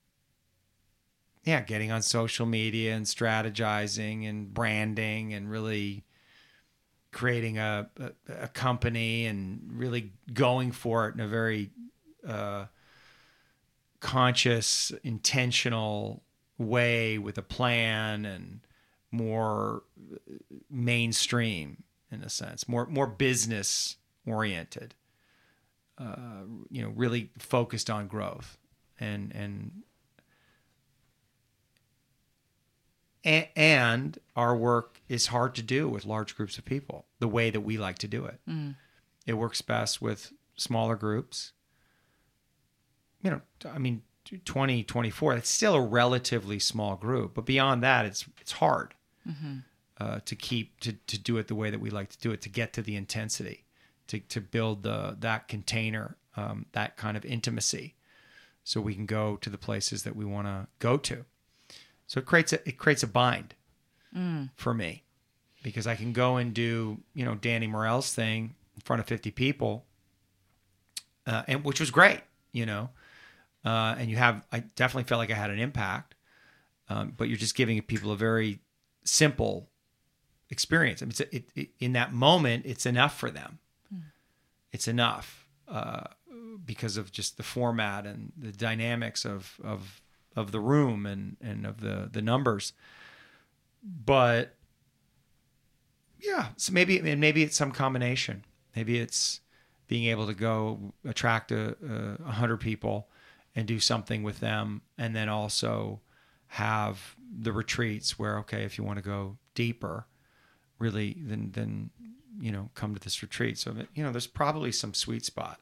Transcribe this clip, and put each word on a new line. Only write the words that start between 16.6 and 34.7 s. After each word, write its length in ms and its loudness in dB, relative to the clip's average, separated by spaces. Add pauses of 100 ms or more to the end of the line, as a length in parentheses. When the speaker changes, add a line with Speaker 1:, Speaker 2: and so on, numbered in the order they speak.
Speaker 1:
with 220 -4
a 20 -6
plan 840 0
and 340 -10 (500)
more 760 0 (840)
mainstream 1120 0 (300)
in 100 -10
a 80 -12
sense, 400 -8
more, 160 0
more 220 2
business 880 0 (320)
oriented, 640 -4 (1040)
uh, 460 -12 (260)
you 140 -6
know, 60 -4
really 500 0
focused 500 0
on 180 -2
growth 520 -8 (400)
and, 340 -6
and, 380 -8 (3500)
a-, 300 4
and 640 6 (160)
our 200 4
work 440 2 (100)